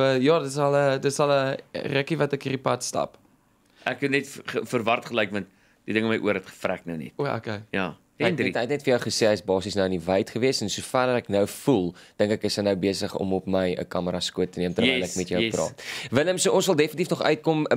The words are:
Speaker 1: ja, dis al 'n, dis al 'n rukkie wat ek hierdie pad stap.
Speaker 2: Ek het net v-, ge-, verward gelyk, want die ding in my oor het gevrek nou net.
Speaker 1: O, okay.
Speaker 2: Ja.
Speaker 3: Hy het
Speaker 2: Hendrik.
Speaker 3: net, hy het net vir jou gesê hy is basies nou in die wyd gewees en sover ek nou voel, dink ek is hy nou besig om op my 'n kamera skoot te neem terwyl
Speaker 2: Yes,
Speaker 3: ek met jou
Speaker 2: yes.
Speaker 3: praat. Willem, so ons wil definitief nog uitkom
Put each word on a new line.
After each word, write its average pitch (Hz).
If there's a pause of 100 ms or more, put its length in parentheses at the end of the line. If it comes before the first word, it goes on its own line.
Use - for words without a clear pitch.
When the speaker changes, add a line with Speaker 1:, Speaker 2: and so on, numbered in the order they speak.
(200)
Speaker 1:
ja, 151
dis 139
al 143
'n, 139
dis 143
al 147
'n 135 (160)
rukkie 143
wat 143
ek 139
hierdie 131
pad 123
stap. - (680)
Speaker 2:
Ek 127
het 139
net 139
v-, -
ge-, 123
verward 117
gelyk, 110
want 98 (400)
die 104
ding 110
in 113
my 110
oor 101
het 95
gevrek -
nou 85
net. 67
Speaker 1:
O, 143
okay. 113 (100)
Speaker 2:
Ja. 92 (240)
Speaker 3:
Hy -
het 165
Speaker 2:
Hendrik. 101
Speaker 3:
net, -
hy 113
het 127
net 143
vir 131
jou 120 (100)
gesê 113
hy 107
is 104
basies 95
nou 95
in 92
die 82
wyd 95
gewees 131
en 101
sover 127
ek -
nou 101
voel, 92 (220)
dink 104
ek 107
is 104
hy 107
nou 101
besig 95
om 95
op 95
my 95
'n -
kamera 90
skoot -
te -
neem 90
terwyl 127
Speaker 2:
Yes, 175
Speaker 3:
ek -
met 90
jou 107
Speaker 2:
yes. 110
Speaker 3:
praat. - (280)
Willem, 165
so -
ons 185
wil 185
definitief 151
nog 165
uitkom 156 (120)